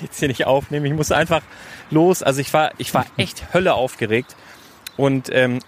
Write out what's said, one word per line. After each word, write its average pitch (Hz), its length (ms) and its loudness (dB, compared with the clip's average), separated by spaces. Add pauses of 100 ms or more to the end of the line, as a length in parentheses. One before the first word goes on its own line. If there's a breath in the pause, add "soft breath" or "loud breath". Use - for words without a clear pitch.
jetzt - 160 -12
hier 147 100 0
nicht - 180 -2
aufnehmen, 143 380 0
ich 139 80 0
muss 151 180 -2
einfach 160 300 2 (500 loud breath)
los. 170 320 4
Also 135 200 0
ich - 100 -10
war, 156 240 2
ich - 160 -8
war 127 140 0 (100)
echt - 380 -4
Hölle 180 180 2
aufgeregt. 120 640 -2 (600 loud breath)
Und, 135 360 0
ähm, 127 360 2